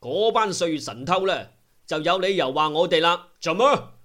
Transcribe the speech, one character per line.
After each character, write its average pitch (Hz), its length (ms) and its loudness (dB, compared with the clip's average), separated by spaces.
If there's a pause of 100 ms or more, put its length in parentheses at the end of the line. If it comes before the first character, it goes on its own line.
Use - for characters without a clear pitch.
嗰 196 320 0
班 214 200 0
歲 170 200 -2
月 151 60 -4
神 120 260 -12
偷 185 240 0
呢， 127 200 -4 (380)
就 156 140 -4
有 170 180 0
理 190 160 0
由 139 180 -2
話 151 180 0
我 165 180 2
哋 165 120 2
啦。 170 280 0 (120)
「怎 165 140 -2
麼？ 247 380 2 (120)